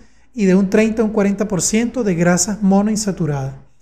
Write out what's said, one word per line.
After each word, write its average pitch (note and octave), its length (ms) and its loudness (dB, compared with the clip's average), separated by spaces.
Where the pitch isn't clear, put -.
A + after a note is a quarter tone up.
y A3 100 -2
de F#3 100 4
un G3 140 4
treinta A3 320 2
a A3 60 2
un G#3 60 -2
cuarenta G3+ 360 0
por F3+ 140 -2
ciento A#3+ 420 -2
de G3 100 0
grasas F3 460 0
monoinsaturadas, F#3+ 960 0